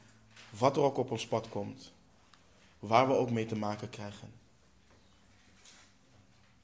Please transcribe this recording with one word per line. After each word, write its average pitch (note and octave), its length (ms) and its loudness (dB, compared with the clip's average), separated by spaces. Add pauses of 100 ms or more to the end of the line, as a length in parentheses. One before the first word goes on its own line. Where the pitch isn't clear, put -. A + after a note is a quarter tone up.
(500)
Wat C3 280 2
er D3+ 60 4
ook C3+ 140 2
op B2 140 -2
ons A2+ 160 -4
pad A2+ 220 -2
komt, G#2+ 420 -10 (880)
waar A#2 280 4
we C3+ 60 2
ook B2 160 2
mee A2+ 160 0
te A2+ 100 -6
maken G#2+ 340 -6
krijgen. - 440 -14 (2250)